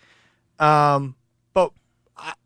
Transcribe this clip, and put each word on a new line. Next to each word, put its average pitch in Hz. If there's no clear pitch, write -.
Um, 147
but 180
I, 160